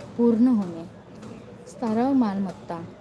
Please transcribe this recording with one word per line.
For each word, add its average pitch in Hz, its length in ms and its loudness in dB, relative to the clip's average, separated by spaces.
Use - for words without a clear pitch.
पूर्ण 233 320 6
होणे, 180 360 0
स्थावर 233 420 0
मालमत्ता, 196 720 0